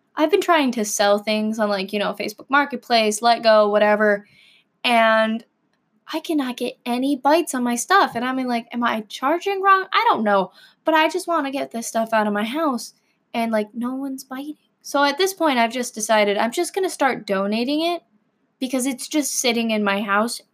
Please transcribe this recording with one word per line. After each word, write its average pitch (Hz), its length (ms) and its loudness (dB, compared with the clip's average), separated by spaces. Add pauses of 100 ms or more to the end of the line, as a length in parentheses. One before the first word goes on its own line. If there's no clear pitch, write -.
(160)
I've 311 140 0
been 392 100 2
trying 294 320 2
to 226 120 -4
sell 208 340 2
things 214 400 -2
on, 214 100 0
like, 190 240 -4
you 208 60 -2
know, 190 160 -4
Facebook 214 340 -10
Marketplace, 247 720 0
Letgo, 226 500 4
whatever. 208 560 4 (560)
And 220 600 2 (680)
I 320 80 -4
cannot 277 360 -2
get - 300 -10
any 254 300 -2
bites 302 380 2
on 254 80 -4
my 240 140 -2
stuff. 311 380 2
And 240 100 -4
I'm 262 120 -4 (100)
like, 240 260 -4
"Am 240 100 -4
I 233 200 0
charging 349 580 -2
wrong? 381 320 4
I 427 160 2
don't 220 160 2
know. 202 280 2 (320)
But 311 100 2
I 320 140 4
just 359 200 -6
wanna 302 220 -2
get 269 200 -6
this 233 160 -8
stuff 226 260 -4
out 220 140 2
of 208 60 0
my 208 120 -2
house." 269 500 -4 (400)
And, 226 180 -2
like, 214 220 -2
no 247 200 -6
one's 269 300 -8
biting. 285 320 -12 (240)
So 285 240 -2
at 277 140 0
this 381 160 0
point, 294 240 0
I've 226 140 2
just 247 220 -6
decided 214 440 2
I'm 226 120 0
just 339 240 -4
gonna 381 140 -2
start - 380 -2
donating 220 560 -2
it 339 200 -2 (560)
because 262 280 -4
it's 262 200 -6
just - 320 -2
sitting 233 320 0
in 214 140 0
my 196 160 0
house 208 400 -2 (140)